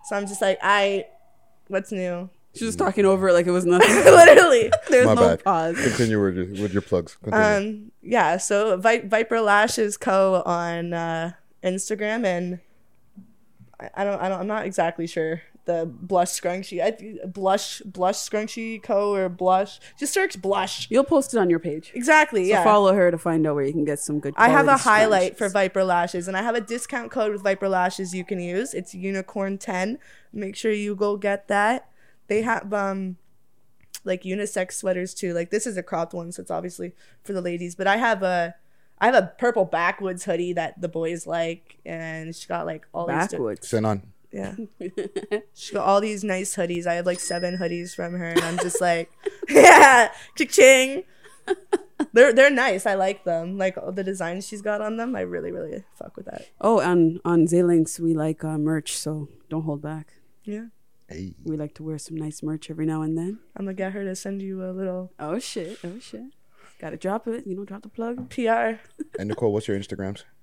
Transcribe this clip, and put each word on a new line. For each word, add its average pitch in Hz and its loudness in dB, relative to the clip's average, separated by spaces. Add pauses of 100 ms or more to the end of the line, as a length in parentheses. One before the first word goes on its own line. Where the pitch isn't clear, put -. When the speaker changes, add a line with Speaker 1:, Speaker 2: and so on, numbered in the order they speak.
Speaker 1:
So 208 -6
I'm 202 -4
just 196 -10
like, 196 0
I, 196 2 (640)
what's 196 -6
new? 180 -6 (240)
Speaker 2:
She 226 -8
was 220 -6
talking 196 0
over 190 4
it 175 6
like 175 4
it 180 0
was 180 0
nothing. 180 4
Speaker 1:
<laughs> - 2
Literally. 370 10 (160)
Speaker 2:
There's 254 6
Speaker 3:
My 214 6
Speaker 2:
no 233 4
Speaker 3:
bad. 165 4
Speaker 2:
pause. 170 0
Speaker 3:
Continue 113 2
with 95 0
your, 90 -4 (160)
with 98 -2
your 98 0
plugs. - -4
Continue. 214 2 (400)
Speaker 1:
Um, 226 -20 (100)
yeah, 185 2
so 202 0
Vi-, 226 2
Viper 220 -2
Lashes 208 2
Co 190 2
on, 170 -4
uh, 165 -4 (300)
Instagram, 208 -4
and 180 -4 (1160)
I, - -16
I 202 -4
don't, 202 -2
I 185 -2
don't, 185 -4
I'm 190 -6
not 214 -4
exactly 170 -4
sure 160 -6 (240)
the 170 -2
Blush 175 -2
scrunchie. 180 -6
I 214 0
th-, 214 -16
Blush, 190 -2
Blush 185 -2
scrunchie 220 -6
Co 202 0
or 190 0
Blush. 185 0 (180)
Just 285 -6
search 381 -2
Blush. 190 -4
Speaker 2:
You'll 247 4
post 269 0
it 226 2
on 180 2
your 165 2
page. 156 -8
Speaker 1:
Exactly, 269 2
Speaker 2:
So 190 0
Speaker 1:
yeah. 190 4
Speaker 2:
follow 202 6
her 180 4
to 170 -4
find 165 0
out 147 0
where 139 0
you 143 -2
can 156 -2
get 147 -2
some 147 -6
good 143 -6
Speaker 1:
I 226 6
have 277 6
a 180 4
Speaker 2:
quality - -2
Speaker 1:
highlight 214 4
Speaker 2:
scrunchies. - -20
Speaker 1:
for 202 -2
Viper 190 0
Lashes, 180 -2
and 190 -6
I 202 -4
have 233 -2
a 233 -2
discount 233 -8
code 214 -2
with 202 -8
Viper 196 -2
Lashes 185 -2
you 180 -6
can 190 -8
use. 180 -6
It's - -10
unicorn 196 -6
ten. 196 -4 (340)
Make 208 -10
sure 220 -2
you 208 -4
go 208 -2
get 202 -4
that. 214 0 (380)
They 214 0
have, 220 -4
um, 196 -4 (880)
like, 185 -4
unisex 185 -6
sweaters 185 -4
too. 175 -6
Like, 170 -4
this 214 -2
is 208 -6
a 180 -6
cropped 170 -6
one, 170 -10
so 185 -14
it's 180 -16
obviously 175 -8 (300)
for 202 -10
the 185 -4
ladies. 175 -8
But 190 -4
I 202 4
have 190 0
a, 175 -2 (440)
I 214 4
have 254 6
a 190 4
purple 226 2
backwoods 180 -2
hoodie 175 -2
that 165 -6
the 170 -6
boys 165 -6
like, 165 -6
and 160 -12
she - -18
got, 170 -6
like, 160 -10
all 170 -6
these 139 -4 (140)
di- - -8
Speaker 2:
Backwoods. 110 -6
Speaker 3:
Send 110 -2
on. 101 -4 (200)
Speaker 1:
Yeah. 196 -10 (240)
Speaker 2:
<laughs> 196 -8 (140)
Speaker 1:
She - -16
got 202 -2
all 196 4
these 214 -6
nice 190 -4
hoodies. 175 -4
I 170 -2
have, 175 -4
like, 180 -2
seven 175 -6
hoodies 175 -6
from 175 -8
her, 180 -6
and 170 0
I'm 170 -6
just 180 -4
like, 170 -2 (220)
<laughs> - -14
yeah, 269 10 (240)
cha-ching. 269 6 (1080)
They're, 240 8
they're 269 8
nice. 247 0
I 202 2
like 196 -2
them. 170 -4
Like, 190 -4
all - -8
the 190 -6
designs 185 -6
she's 208 -12
got 208 -4
on 214 -6
them, 233 -6
I 202 -6
really, 175 -6
really 175 -10 (100)
fuck - -18
with - -16
that. - -16 (120)
Speaker 2:
Oh, 214 2
on, 170 2
on 170 4
Zalinks, 170 2
we 165 0
like, 156 -4
uh, 156 -6
merch, 151 -4
so 151 -8 (200)
don't 160 -6
hold 147 -6
back. 151 -12 (300)
Speaker 1:
Yeah. 214 -10 (420)
Speaker 3:
Hey. 92 -14
Speaker 2:
We 156 -6
like 147 -10
to 156 -16
wear 156 -8
some 165 -14
nice 156 -10
merch 156 -8
every 160 -6
now 156 -2
and 160 -2
then. 185 -6 (180)
Speaker 1:
I'm 196 -8
gonna 190 -8
get 190 -6
her 202 -8
to 190 -8
send 196 -10
you 190 -10
a 185 -10
little 185 -8
Speaker 2:
Oh, 156 -6
shit. 208 -10
Oh, 190 -14
shit. 226 -18 (560)
Gotta 165 -12
drop 208 -6
it. 233 -8
You 190 -8
know, 202 -10
drop 196 -16
the 214 -20
plug. 240 -10
Speaker 1:
P 233 -4
R. 226 0 (360)
Speaker 3:
And 98 -6
Nicole, 117 -2
what's 110 -4
your 101 -2
Instagrams? 98 -10 (180)